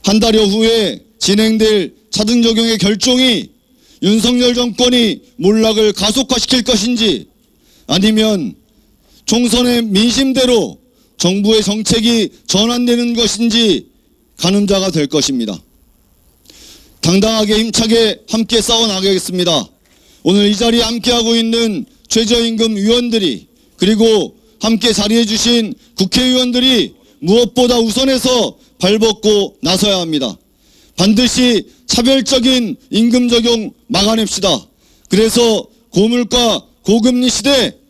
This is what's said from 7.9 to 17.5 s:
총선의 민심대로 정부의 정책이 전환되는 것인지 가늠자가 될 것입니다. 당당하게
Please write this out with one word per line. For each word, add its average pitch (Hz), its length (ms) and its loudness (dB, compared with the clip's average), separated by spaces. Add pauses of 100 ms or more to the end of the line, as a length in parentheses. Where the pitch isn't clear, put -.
총선의 240 560 0
민심대로 233 960 0 (380)
정부의 202 460 0
정책이 220 680 -2 (160)
전환되는 240 680 0
것인지 220 720 0 (500)
가늠자가 196 540 0
될 151 160 -2
것입니다. 123 540 -4 (1400)
당당하게 214 580 0